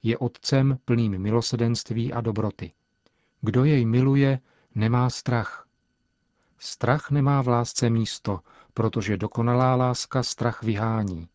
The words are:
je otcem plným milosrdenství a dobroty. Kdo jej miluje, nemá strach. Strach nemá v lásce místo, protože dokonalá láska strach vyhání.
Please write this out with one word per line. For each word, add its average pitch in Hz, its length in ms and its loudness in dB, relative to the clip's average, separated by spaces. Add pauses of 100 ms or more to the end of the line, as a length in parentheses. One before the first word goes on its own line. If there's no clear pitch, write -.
je 113 160 0
otcem 135 640 0
plným 113 340 0
milosrdenství 117 920 -2
a 117 80 -4
dobroty. 107 520 -4 (680)
Kdo 120 240 2
jej 143 200 4
miluje, 135 540 4 (360)
nemá 120 360 2
strach. - 560 -4 (920)
Strach - 520 -2
nemá 139 320 2
v 123 60 0
lásce 120 420 0
místo, 107 500 -2 (340)
protože 107 420 0
dokonalá 123 600 0
láska 127 460 -2
strach - 400 -4
vyhání. 104 720 -2